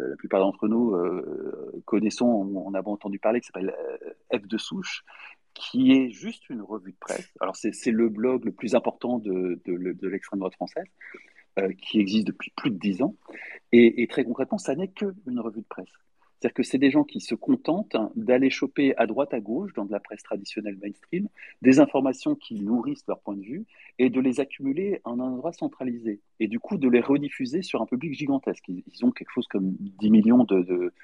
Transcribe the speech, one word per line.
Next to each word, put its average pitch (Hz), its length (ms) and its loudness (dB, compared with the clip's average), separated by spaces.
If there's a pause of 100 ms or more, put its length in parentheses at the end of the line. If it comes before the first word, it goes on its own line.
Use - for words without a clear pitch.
la 69 60 -6
plupart 98 240 0
d'entre 98 280 2
nous, 113 280 2
euh, 85 880 -4
connaissons, 107 400 0
on, 98 420 0
on 98 60 -6
a 95 80 -2
entendu 101 380 -6
parler, 113 220 0
qui - 60 -12
s'appelle, 92 280 -6 (580)
euh, 123 60 2
F 101 80 -12
de 110 100 -4
Souche, - 460 -10 (500)
qui 131 380 2
est 131 180 6
juste 107 400 -14
une 117 120 -10
revue 95 320 -12
de - 60 -20
presse. - 300 -8 (120)
Alors, 92 160 -4
c'est, 107 180 -4
c'est - 160 -2
le 113 180 2
blog 117 360 -2
le 95 80 -4
plus 117 220 -4
important 120 440 -2
de, 92 460 -4
de, 90 280 -4
de 95 140 -8
l'extrême 98 320 -8
droite 92 160 -4
française, 160 320 -8 (720)
euh, 95 140 0
qui - 260 -2
existe 101 260 2
depuis - 300 -8
plus - 160 -2
de 92 80 -6
dix 202 220 -2
ans. - 140 0 (560)
Et, 120 300 8
et 113 60 2
très - 160 -2
concrètement, 135 340 -4
ça 151 160 -4
n'est 185 140 -2
qu'une 190 520 -6
revue 110 220 -6
de - 60 -16
presse. - 220 -14 (520)
C'est-à-dire 120 120 0
que 131 100 0
c'est 135 140 0
des 139 120 6
gens 147 140 4
qui - 160 -8
se - 160 -6
contentent 139 600 0 (180)
d'aller 123 340 4
choper 135 460 2
à 113 120 2
droite 127 260 -2
à 120 80 -4
gauche, 143 320 -6
dans 107 100 -4
de 101 80 -8
la 101 80 -2
presse - 240 -14
traditionnelle 101 580 -8
mainstream, 170 460 -6 (340)
des 131 200 8
informations 139 520 2
qui 113 280 -8
nourrissent 123 480 -2
leur 90 100 -4
point 104 160 -10
de 101 80 -8
vue 151 220 -10 (320)
et 127 120 4
de 127 120 0
les 131 180 0
accumuler 147 640 -4
en 120 160 -6
un 127 140 -4
endroit 131 180 -6
centralisé. 117 680 -6 (180)
Et 110 80 0
du 110 140 -4
coup, 202 160 -4
de 135 100 2
les 120 140 6
rediffuser 139 600 0
sur - 200 -4
un 110 40 -2
public 131 280 -4
gigantesque. 135 560 -2
Ils, 90 180 -8
ils - 160 -8
ont 123 80 4
quelque - 220 -10
chose 120 140 -4
comme 95 340 -2
dix 101 280 -2
millions 113 360 8
de, 98 160 4
de, 90 320 -2 (100)